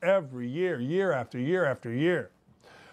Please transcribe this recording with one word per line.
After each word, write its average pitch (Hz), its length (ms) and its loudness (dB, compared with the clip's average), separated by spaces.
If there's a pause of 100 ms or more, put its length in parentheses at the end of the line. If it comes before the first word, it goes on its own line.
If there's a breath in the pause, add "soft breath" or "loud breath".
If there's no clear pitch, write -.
every 143 460 0
year, 160 320 -2
year 175 320 0
after 127 260 -4
year 165 260 2
after 120 280 -2
year. 147 380 0 (640 loud breath)